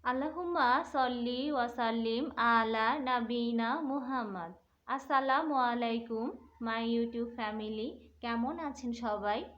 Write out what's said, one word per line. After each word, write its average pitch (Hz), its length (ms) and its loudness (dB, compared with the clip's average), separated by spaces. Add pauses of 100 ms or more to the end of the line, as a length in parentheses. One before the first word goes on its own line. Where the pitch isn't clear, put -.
আল্লাহুম্মা 302 880 2
সল্লি 247 600 0
ওয়া 247 160 0
সাল্লিম 226 680 0
আলা 226 640 4
নাবিনা 240 800 0
মুহাম্মদ। 247 720 -4 (340)
আসসালামু 277 680 2
আলাইকুম, 233 760 0 (320)
my 226 220 -2
YouTube 233 520 0
family। 220 640 -4 (220)
কেমন 233 380 0
আছেন 269 340 -4
সবাই? 214 520 0 (140)